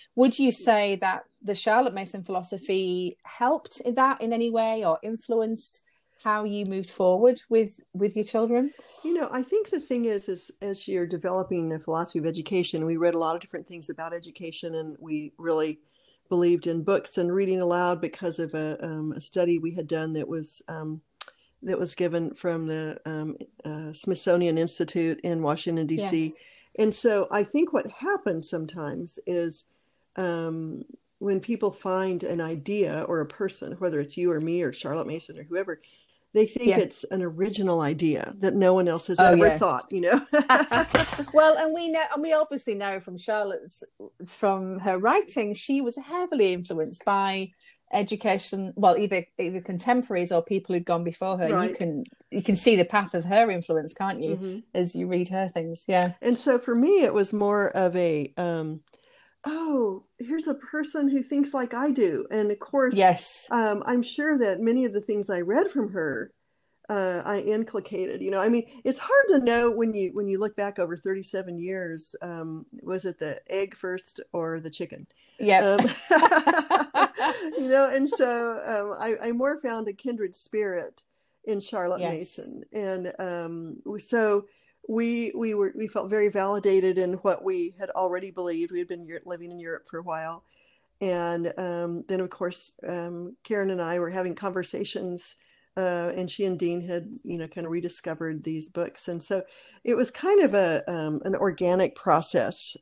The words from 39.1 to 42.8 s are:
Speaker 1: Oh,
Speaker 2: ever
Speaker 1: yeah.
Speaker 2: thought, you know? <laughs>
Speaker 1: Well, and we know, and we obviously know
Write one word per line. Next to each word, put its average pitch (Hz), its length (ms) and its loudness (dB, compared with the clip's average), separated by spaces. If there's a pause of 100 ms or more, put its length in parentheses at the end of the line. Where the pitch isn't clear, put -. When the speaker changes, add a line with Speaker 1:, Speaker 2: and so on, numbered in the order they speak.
Speaker 1:
Oh, 185 120 10
Speaker 2:
ever 170 160 8
Speaker 1:
yeah. 156 100 6
Speaker 2:
thought, 160 340 0
you 185 100 -2
know? 208 200 6 (100)
<laughs> 285 540 4 (480)
Speaker 1:
Well, 311 240 10
and 320 160 2
we 339 160 -2
know, 320 140 2 (100)
and 294 80 -2
we 320 120 2
obviously 285 420 0
know 196 240 -4